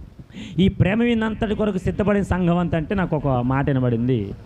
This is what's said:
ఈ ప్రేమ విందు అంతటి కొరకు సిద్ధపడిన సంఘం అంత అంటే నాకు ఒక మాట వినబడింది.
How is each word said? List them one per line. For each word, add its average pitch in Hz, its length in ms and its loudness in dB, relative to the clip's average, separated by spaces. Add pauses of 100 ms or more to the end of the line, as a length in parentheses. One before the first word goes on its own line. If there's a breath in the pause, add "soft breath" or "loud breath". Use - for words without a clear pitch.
(580 loud breath)
ఈ 196 100 6
ప్రేమ 196 340 2
విందు 233 220 0
అంతటి 214 300 -2
కొరకు 208 240 -2
సిద్ధపడిన 196 440 0
సంఘం 175 340 2
అంత 175 180 0
అంటే 160 200 -2
నాకు 175 220 0
ఒక 139 120 -2
మాట 131 380 2
వినబడింది. 120 680 0 (120)